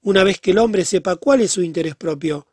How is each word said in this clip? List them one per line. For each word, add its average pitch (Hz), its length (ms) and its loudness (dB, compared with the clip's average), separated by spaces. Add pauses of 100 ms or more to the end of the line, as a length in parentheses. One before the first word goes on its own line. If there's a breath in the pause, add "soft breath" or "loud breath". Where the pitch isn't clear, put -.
Una 196 240 2
vez 190 160 0
que - 100 -2
el 185 80 4
hombre 214 260 2
sepa 180 300 -2
cuál 269 260 2
es 202 120 0
su 185 100 -2
interés 165 320 -4
propio 151 580 -6